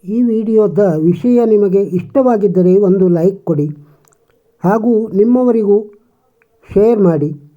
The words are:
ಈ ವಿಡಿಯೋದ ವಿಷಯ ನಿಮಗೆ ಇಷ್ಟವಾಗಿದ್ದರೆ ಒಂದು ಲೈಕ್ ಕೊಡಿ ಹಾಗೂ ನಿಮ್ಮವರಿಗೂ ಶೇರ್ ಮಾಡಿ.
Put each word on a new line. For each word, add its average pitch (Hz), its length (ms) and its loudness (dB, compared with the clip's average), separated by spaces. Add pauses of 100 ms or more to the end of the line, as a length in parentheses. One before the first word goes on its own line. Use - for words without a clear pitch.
ಈ 208 180 -4
ವಿಡಿಯೋದ 220 580 0 (180)
ವಿಷಯ 233 480 0
ನಿಮಗೆ 202 360 2
ಇಷ್ಟವಾಗಿದ್ದರೆ 190 960 0
ಒಂದು 190 300 2
ಲೈಕ್ 175 380 0
ಕೊಡಿ 147 220 -2 (960)
ಹಾಗೂ 220 440 0
ನಿಮ್ಮವರಿಗೂ 226 760 0 (920)
ಶೇರ್ 220 260 2
ಮಾಡಿ. 160 460 -2 (120)